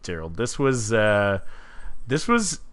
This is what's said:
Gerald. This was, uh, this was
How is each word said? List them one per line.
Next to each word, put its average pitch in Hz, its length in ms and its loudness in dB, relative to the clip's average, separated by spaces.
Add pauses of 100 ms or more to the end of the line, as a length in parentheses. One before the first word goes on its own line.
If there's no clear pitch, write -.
Gerald. 82 320 -8
This 117 220 -4
was, 127 340 2
uh, 104 480 4 (640)
this 139 220 -2
was 220 320 2 (120)